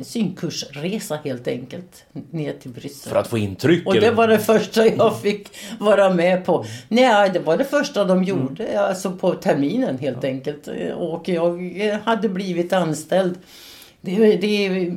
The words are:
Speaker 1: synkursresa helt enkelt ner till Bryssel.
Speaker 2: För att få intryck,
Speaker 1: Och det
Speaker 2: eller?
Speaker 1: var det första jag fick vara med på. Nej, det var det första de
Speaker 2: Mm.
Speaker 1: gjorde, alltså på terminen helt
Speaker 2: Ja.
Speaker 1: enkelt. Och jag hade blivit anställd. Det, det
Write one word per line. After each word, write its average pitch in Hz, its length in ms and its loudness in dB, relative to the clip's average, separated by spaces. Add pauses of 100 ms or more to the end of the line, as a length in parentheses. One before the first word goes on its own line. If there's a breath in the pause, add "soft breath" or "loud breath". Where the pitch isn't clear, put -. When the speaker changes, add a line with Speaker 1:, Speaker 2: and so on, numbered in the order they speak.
Speaker 1:
synkursresa 170 1200 -6
helt 123 240 -8
enkelt 127 640 -10
ner 147 420 -8
till 135 180 -16
Bryssel. - 400 -14
Speaker 2:
För 101 80 2
att 101 80 0
få 117 100 -2
intryck, 131 500 0
Speaker 1:
Och 196 60 2
det 185 60 4
Speaker 2:
eller? 220 120 4
Speaker 1:
var 226 160 4
det 220 120 4
första 220 480 4
jag - 340 2
fick 208 260 -2 (320 loud breath)
vara 196 340 6
med 180 320 2
på. 139 200 2 (220 loud breath)
Nej, 214 460 6
det 170 60 0
var 156 180 2
det 277 80 2
första 285 380 0
de 185 80 2
Speaker 2:
Mm. 185 120 4
Speaker 1:
gjorde, 160 640 -4
alltså 151 240 -4
på 180 220 0
terminen 156 640 0
helt 131 260 -6
Speaker 2:
Ja. 139 60 -2
Speaker 1:
enkelt. 135 380 -8 (300)
Och 165 320 -6
jag 170 300 0 (440)
hade 226 260 0
blivit 180 440 -4
anställd. 180 640 0 (640 loud breath)
Det, 208 360 4
det 190 600 0